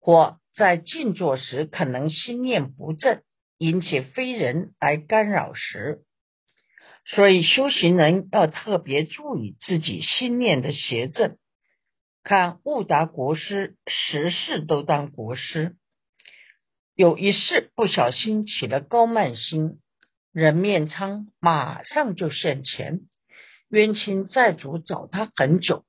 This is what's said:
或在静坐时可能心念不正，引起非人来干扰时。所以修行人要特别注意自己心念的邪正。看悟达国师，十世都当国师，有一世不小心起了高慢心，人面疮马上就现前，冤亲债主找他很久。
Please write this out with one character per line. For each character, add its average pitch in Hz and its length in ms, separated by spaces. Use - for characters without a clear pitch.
或 165 400
在 185 220
静 214 380
坐 151 220
时 131 280
可 156 200
能 131 260
心 240 320
念 180 300
不 - 200
正， 214 300
引 165 240
起 156 180
非 254 320
人 185 480
来 147 160
干 214 320
扰 190 240
时。 - 520
所 202 240
以 185 140
修 269 280
行 180 260
人 170 360
要 202 140
特 190 320
别 139 260
注 285 320
意 107 240
自 180 180
己 135 220
心 240 380
念 196 240
的 151 100
邪 123 360
正。 - 300
看 180 420
悟 277 180
达 160 240
国 143 280
师， 196 420
十 - 440
世 196 340
都 151 180
当 143 280
国 117 240
师， 160 420
有 170 240
一 196 140
世 - 420
不 226 120
小 123 240
心 214 360
起 - 200
了 127 140
高 233 260
慢 208 280
心， 156 460
人 160 240
面 175 340
疮 196 380
马 160 420
上 262 320
就 165 160
现 139 320
前， 143 380
冤 214 260
亲 196 320
债 233 260
主 160 260
找 160 280
他 214 280
很 147 260
久。 - 280